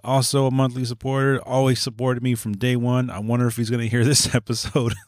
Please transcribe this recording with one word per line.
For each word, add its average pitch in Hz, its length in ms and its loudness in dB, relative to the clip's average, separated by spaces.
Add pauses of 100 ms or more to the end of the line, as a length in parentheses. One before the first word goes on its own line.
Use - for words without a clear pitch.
also 135 420 2
a 127 60 0
monthly 131 320 0
supporter, 135 560 -2
always 127 400 2
supported 123 420 -2
me 123 140 0
from 110 160 -6
day 123 240 0
one. 123 340 0
I 92 80 -8
wonder 120 300 0
if 113 80 -4
he's 113 140 -2
gonna 117 160 -2
hear 117 180 2
this - 280 2
<laughs> - 20 -4
episode. 117 600 -2 (140)